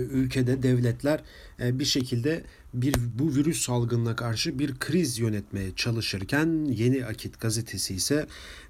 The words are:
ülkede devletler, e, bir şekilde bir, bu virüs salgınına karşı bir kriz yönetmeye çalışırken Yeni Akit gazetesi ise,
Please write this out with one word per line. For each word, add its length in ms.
ülkede 500
devletler, 580
e, 180
bir 60
şekilde 600
bir, 200
bu 160
virüs 280
salgınına 540
karşı 420
bir 200
kriz 400
yönetmeye 580
çalışırken 880
Yeni 420
Akit 340
gazetesi 540
ise, 320